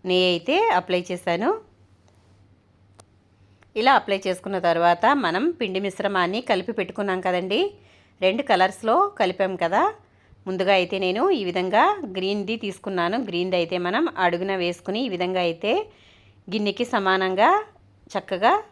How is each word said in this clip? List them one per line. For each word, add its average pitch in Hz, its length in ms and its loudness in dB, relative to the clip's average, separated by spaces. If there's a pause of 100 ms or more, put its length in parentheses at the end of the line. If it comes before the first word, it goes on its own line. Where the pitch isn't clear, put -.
(100)
నెయ్యి 185 240 4
అయితే 247 240 0 (220)
అప్లై 180 300 -2
చేశాను. 180 400 -2 (2250)
ఇలా 254 180 6
అప్లై 202 180 0 (100)
చేసుకున్న 190 400 -4
తర్వాత 170 380 4 (200)
మనం 175 180 0 (160)
పిండి 190 280 -2
మిశ్రమాన్ని 190 520 -2 (100)
కలిపి 196 300 -2
పెట్టుకున్నాం 190 480 -4
కదండి, 185 320 -2 (640)
రెండు 226 280 2
కలర్స్లో 196 460 2 (240)
కలిపాం 190 340 0 (120)
కదా. 196 180 2 (640)
ముందుగా 190 340 0
అయితే 180 240 -2
నేను 190 180 0 (160)
ఈ 202 100 -4
విధంగా 185 340 2 (340)
గ్రీన్ది 196 380 -2 (100)
తీసుకున్నాను. 190 520 -4 (120)
గ్రీన్ది 180 320 -2
అయితే 170 160 -2 (100)
మనం 226 180 0 (200)
అడుగున 180 280 0 (100)
వేసుకుని 175 440 -4
ఈ 220 80 -6
విధంగా 180 340 -2
అయితే 185 260 -2 (760)
గిన్నెకి 202 320 -2 (100)
సమానంగా 190 560 2 (640)
చక్కగా 196 380 0 (200)